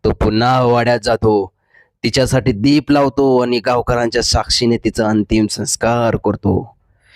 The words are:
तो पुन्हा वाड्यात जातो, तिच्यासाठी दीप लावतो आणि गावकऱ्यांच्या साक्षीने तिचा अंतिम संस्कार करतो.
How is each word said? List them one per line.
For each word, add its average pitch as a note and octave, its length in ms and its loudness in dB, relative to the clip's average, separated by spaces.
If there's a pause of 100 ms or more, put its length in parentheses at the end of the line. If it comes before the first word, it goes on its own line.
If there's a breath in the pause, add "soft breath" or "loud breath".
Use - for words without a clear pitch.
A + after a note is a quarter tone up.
तो G#2+ 60 2
पुन्हा A#2 520 0
वाड्यात A#2+ 420 2
जातो, G#2+ 480 0 (520 soft breath)
तिच्यासाठी B2 480 0
दीप C#3 380 0
लावतो C3+ 520 2
आणि A#2+ 180 0
गावकऱ्यांच्या A#2+ 640 -2
साक्षीने A#2 540 0
तिचा A2 320 -2
अंतिम G#2+ 380 0
संस्कार A2+ 720 -2
करतो. G2+ 600 -4 (400 soft breath)